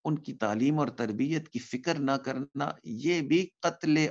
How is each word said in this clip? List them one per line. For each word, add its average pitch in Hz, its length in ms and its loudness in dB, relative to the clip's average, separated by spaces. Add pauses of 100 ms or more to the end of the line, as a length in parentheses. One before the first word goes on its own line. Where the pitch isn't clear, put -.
ان 156 160 0
کی - 140 -10
تعلیم 117 460 2
اور 147 80 2
تربیت 127 640 -2
کی 120 100 -6
فکر 147 400 -4
نہ 135 120 0
کرنا، 139 600 -4 (120)
یہ 147 380 0
بھی 160 260 2 (140)
قتل 156 500 2